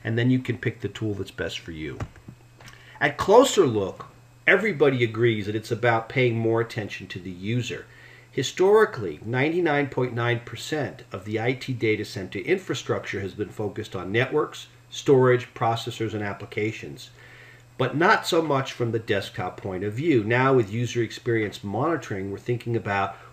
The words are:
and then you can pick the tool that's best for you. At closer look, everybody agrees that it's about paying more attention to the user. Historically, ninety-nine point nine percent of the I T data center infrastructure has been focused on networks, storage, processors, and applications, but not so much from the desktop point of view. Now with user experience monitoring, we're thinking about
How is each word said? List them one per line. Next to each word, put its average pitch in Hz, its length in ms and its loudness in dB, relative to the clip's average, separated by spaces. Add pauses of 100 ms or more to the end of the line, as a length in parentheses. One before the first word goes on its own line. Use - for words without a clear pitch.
and 113 120 -2
then 120 140 4
you 131 80 6
can 127 200 -4
pick - 220 -6
the - 60 -4
tool 104 280 -4
that's 95 180 -8
best 85 260 -6
for - 140 -14
you. 76 260 -10 (1000)
At 147 160 0
closer 220 500 6
look, 101 400 -2 (400)
everybody 156 560 4
agrees 110 440 2
that 107 100 -2
it's 107 160 -8
about 113 360 0
paying 123 300 2
more 113 220 2
attention 101 480 -8
to - 100 -10
the 92 140 -10
user. 98 540 -6 (440)
Historically, 180 920 2
ninety-nine 143 640 2
point 127 240 -2
nine 120 280 0
percent - 680 -6
of 98 140 -10
the 107 160 -4
I 123 140 0
T 131 180 -6
data 110 320 0
center 98 340 -8
infrastructure 127 840 -2
has 95 140 -6
been 98 140 -6
focused 104 480 -8
on 92 160 -6
networks, 131 560 0 (220)
storage, 127 640 4
processors, 113 600 -2
and 104 80 -4
applications, 101 880 -8 (680)
but 127 180 0
not 185 320 4
so 170 120 4
much 139 320 0
from 117 200 -2
the 117 80 2
desktop 98 560 -4
point 92 260 -6
of 104 120 -4
view. 131 280 4
Now 123 300 4
with 117 180 4
user 120 320 -2
experience 110 640 -4
monitoring, 107 640 -4
we're 98 80 -8
thinking 120 380 -2
about 98 400 -2 (160)